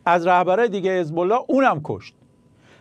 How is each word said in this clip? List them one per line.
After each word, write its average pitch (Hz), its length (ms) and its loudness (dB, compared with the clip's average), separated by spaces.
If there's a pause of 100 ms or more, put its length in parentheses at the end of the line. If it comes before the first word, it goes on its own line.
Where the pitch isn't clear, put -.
از 170 220 2
رهبرای 185 400 2
دیگه 185 320 -2
حزب 165 200 -4
الله 202 280 0
اونم 247 360 0
کشت. - 320 -10 (640)